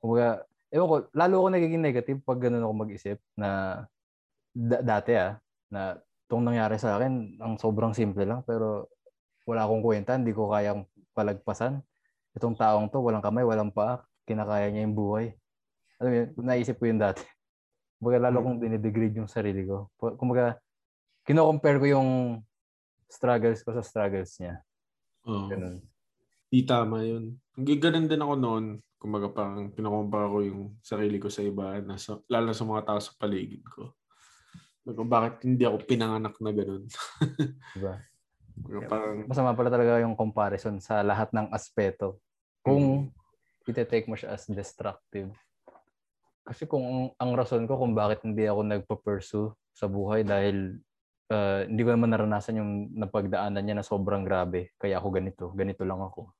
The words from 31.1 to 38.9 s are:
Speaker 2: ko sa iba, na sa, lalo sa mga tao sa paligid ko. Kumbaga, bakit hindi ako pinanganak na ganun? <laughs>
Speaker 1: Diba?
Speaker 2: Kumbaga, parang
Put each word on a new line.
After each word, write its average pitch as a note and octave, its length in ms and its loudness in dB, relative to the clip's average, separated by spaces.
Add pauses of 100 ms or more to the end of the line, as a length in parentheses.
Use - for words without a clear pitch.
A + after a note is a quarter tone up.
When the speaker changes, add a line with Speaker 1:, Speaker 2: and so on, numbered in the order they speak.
Speaker 2:
ko G2+ 80 -6
sa G#2 160 -8
iba, G2 380 -4
na G2 160 -10
sa, G#2+ 220 -12 (100)
lalo A2+ 240 2
sa A2+ 100 -4
mga G#2+ 220 -2
tao G#2 140 0
sa - 180 -14
paligid G2+ 480 -4
ko. - 260 -16 (920)
Kumbaga, A2+ 220 -6
bakit A#2 260 4 (160)
hindi B2+ 180 4
ako G#2+ 180 2
pinanganak A2 560 0
na G#2+ 120 -2
ganun? G2 360 -2
<laughs> - 880 -4
Speaker 1:
Diba? F#2+ 180 -4 (640)
Speaker 2:
Kumbaga, G2+ 280 -10
parang G#2+ 280 -2 (120)